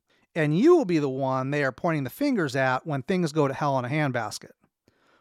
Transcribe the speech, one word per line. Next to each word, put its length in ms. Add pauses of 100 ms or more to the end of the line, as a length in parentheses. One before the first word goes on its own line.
(340)
and 240
you 180
will 80
be 140
the 100
one 420
they 140
are 80
pointing 320
the 60
fingers 460
at 300
when 160
things 300
go 140
to 80
hell 240
in 60
a 40
handbasket. 640 (680)